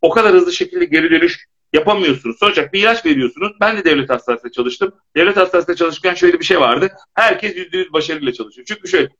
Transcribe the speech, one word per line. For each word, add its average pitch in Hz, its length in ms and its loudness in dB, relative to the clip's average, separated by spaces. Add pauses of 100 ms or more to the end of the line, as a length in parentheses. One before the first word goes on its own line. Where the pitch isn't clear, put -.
o 165 80 4
kadar 214 220 4
hızlı 180 200 4
şekilde 180 320 -4
geri 160 260 0
dönüş 170 360 0 (260)
yapamıyorsunuz. 156 680 0
Sonuç 202 200 2
olarak 143 140 -4
bir 196 80 -2
ilaç 226 260 0
veriyorsunuz. 151 540 -2
Ben 214 160 0
de 190 80 -8
devlet 143 260 2
hastanesinde 120 420 -4
çalıştım. 123 400 -4 (240)
Devlet 185 200 2
hastanesinde 175 400 0
çalışırken 170 380 -2
şöyle 175 260 2
bir 160 40 -8
şey 180 160 2
vardı. 180 300 0 (240)
Herkes 208 420 -2
yüzde 180 220 -8
yüz 185 140 -6
başarıyla 151 400 -4
çalışıyor. 113 360 -14
Çünkü 208 200 -12
şöyle, 160 200 0 (120)